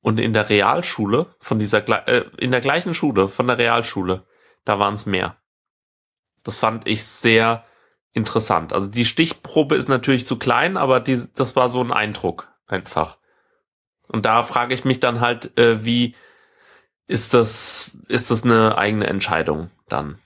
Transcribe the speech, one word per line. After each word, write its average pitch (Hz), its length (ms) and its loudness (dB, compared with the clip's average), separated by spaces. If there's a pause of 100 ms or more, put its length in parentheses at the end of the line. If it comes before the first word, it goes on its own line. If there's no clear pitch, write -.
Und 110 180 0
in 113 140 0
der 107 160 0
Realschule, 113 880 0
von - 200 -2
dieser 104 220 2
Gle-, - 260 -2
äh, - 180 0 (120)
in 123 140 -2
der 123 100 2
gleichen 165 320 -2
Schule, 101 340 2
von 123 200 -4
der 120 100 0
Realschule, 113 680 -2 (380)
da 101 160 0
waren's 104 260 -2
mehr. 92 300 -4 (1080)
Das - 160 -8
fand 113 280 -2
ich 110 180 -2
sehr 113 600 2 (480)
interessant. 107 580 -2
Also 98 160 -2
die 113 160 -2
Stichprobe 151 720 0
ist 139 140 -2
natürlich 127 380 0
zu 117 100 -2
klein, 135 400 0
aber 131 240 2
die, 127 180 -2 (140)
das 123 220 -4
war 127 140 4
so 123 120 -2
ein 120 100 -4
Eindruck 104 560 -4 (200)
einfach. - 500 -4 (920)
Und 110 180 -4
da 113 180 4
frage 120 320 -2
ich 127 100 -10
mich 131 140 0
dann 120 220 0
halt, 120 380 -2
äh, 113 240 4
wie 120 320 0 (920)
ist - 260 -2
das, - 640 0 (100)
ist - 240 0
das 113 120 2
eine 113 340 4
eigene 107 300 0
Entscheidung 82 600 -2 (200)
dann? 71 360 -6